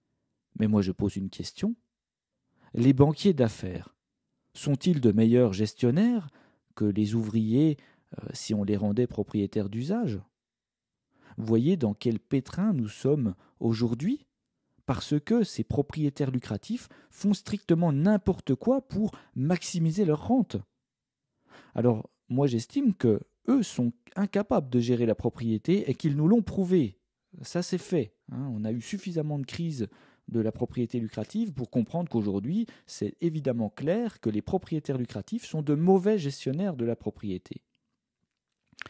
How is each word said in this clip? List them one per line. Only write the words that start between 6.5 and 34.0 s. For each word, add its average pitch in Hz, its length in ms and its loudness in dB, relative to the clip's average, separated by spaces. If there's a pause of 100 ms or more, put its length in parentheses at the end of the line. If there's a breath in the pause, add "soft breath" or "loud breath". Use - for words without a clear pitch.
que 107 100 0
les 104 280 2
ouvriers, 113 640 2 (400 soft breath)
euh, - 160 -10
si - 200 -6
on 104 100 0
les 104 140 0
rendait 104 280 0
propriétaires 104 640 -2
d'usage ? 131 500 -4 (1160 soft breath)
Vous 110 80 -6
voyez 120 320 4
dans 110 160 0
quel 113 260 -2
pétrin 175 540 -2
nous 120 140 -2
sommes 127 480 -2 (240 soft breath)
aujourd'hui, 117 640 -2 (600)
parce 135 320 0
que 226 240 2
ces - 220 -4
propriétaires 143 680 -2
lucratifs 127 560 -6 (240 loud breath)
font 208 220 0
strictement 175 580 0
n'importe 175 640 0
quoi 262 260 0
pour 208 300 -4 (240 loud breath)
maximiser 165 720 0
leur 151 200 0
rente. 247 300 0 (1200 loud breath)
Alors, 117 340 0 (200)
moi, 135 180 2
j'estime 180 480 0
que 110 240 4 (300)
eux 254 140 4
sont 120 300 -2 (220)
incapables 196 540 0
de 123 100 2
gérer 120 260 2
la 110 100 4
propriété 117 760 -2
et 127 40 2
qu'ils 143 240 -2
nous 151 100 4
l'ont 226 140 6
prouvé. 180 560 0 (460)
Ça, 175 180 -4
c'est 180 160 -4
fait, 160 380 -2 (160)
hein. 131 220 -8
On 107 120 -4
a 110 60 -2
eu 120 100 -4
suffisamment 156 580 -6
de 135 60 -6
crises 147 420 -6 (400 soft breath)
de 117 140 -2
la 110 100 0
propriété 120 480 -4
lucrative 139 540 -6
pour 123 160 -8
comprendre 165 400 -2
qu'aujourd'hui, 110 560 -2 (200 loud breath)
c'est - 360 -8
évidemment 135 480 -2
clair 202 500 -4